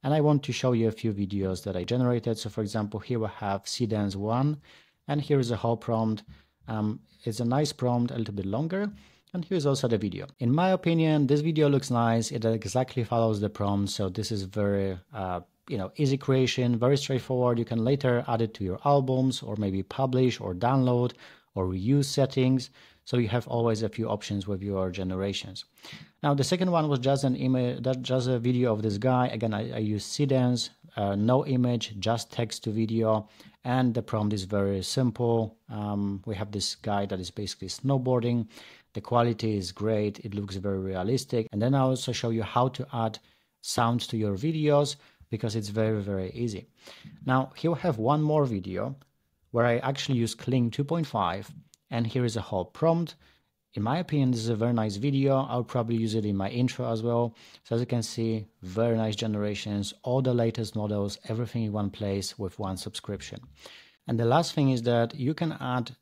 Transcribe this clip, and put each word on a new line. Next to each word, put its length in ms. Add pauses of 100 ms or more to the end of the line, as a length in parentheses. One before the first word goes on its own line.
And 120
I 80
want 220
to 80
show 200
you 160
a 40
few 200
videos 520
that 120
I 80
generated. 540
So 100
for 140
example, 380
here 180
we 180
have 280
Seedance 520
one, 440 (480)
and 120
here 180
is 120
a 60
whole 200
prompt. 480 (440)
Um, 320 (240)
it's 160
a 40
nice 280
prompt, 380
a 80
little 160
bit 120
longer. 440 (420)
And 120
here's 220
also 220
the 100
video. 280 (120)
In 140
my 180
opinion, 560
this 140
video 280
looks 220
nice. 400
It 140
exactly 600
follows 360
the 100
prompt. 400
So 180
this 240
is 100
very... 560 (160)
Uh, 260 (280)
you 100
know, 180
easy 200
creation, 640
very 180
straightforward. 640
You 80
can 180
later 420
add 160
it 120
to 100
your 200
albums 580
or 140
maybe 260
publish 580
or 140
download 580 (420)
or 120
reuse 400
settings. 640 (340)
So 140
you 100
have 200
always 340
a 60
few 200
options 380
with 160
your 280
generations. 720 (580)
Now, 120
the 100
second 260
one 180
was 120
just 240
an 100
image, 480
that 200
just 260
a 100
video 340
of 100
this 160
guy. 300
Again, 260
I, 220
I 20
use 260
Seedance, 680 (260)
uh, 200
no 300
image, 520
just 320
text 340
to 60
video. 580 (360)
And 300
the 80
prompt 300
is 120
very 380
simple. 720 (120)
Um, 560
we 120
have 160
this 240
guy 300
that 120
is 140
basically 360
snowboarding. 800 (460)
The 80
quality 560
is 160
great. 480
It 140
looks 220
very 220
realistic. 760
And 80
then 140
I 60
also 320
show 180
you 120
how 260
to 240
add 260 (420)
sounds 480
to 80
your 200
videos 600 (340)
because 260
it's 120
very, 320
very 320
easy. 340 (600)
Now, 300
here 160
we 80
have 180
one 240
more 220
video 500 (580)
where 140
I 120
actually 400
use 160
Kling 360
two 140
point 220
five, 440 (400)
and 160
here 180
is 120
a 40
whole 240
prompt. 520 (580)
In 80
my 160
opinion, 320
this 100
is 80
a 60
very 180
nice 220
video. 440 (100)
I'll 160
probably 320
use 180
it 100
in 120
my 120
intro 420
as 120
well. 320 (300)
So 100
as 60
you 60
can 160
see, 440 (160)
very 340
nice 200
generations, 760 (120)
all 180
the 120
latest 420
models, 420 (100)
everything 360
in 80
one 180
place 480
with 220
one 160
subscription. 640 (640)
And 120
the 60
last 300
thing 160
is 120
that 340
you 180
can 260
add 300 (120)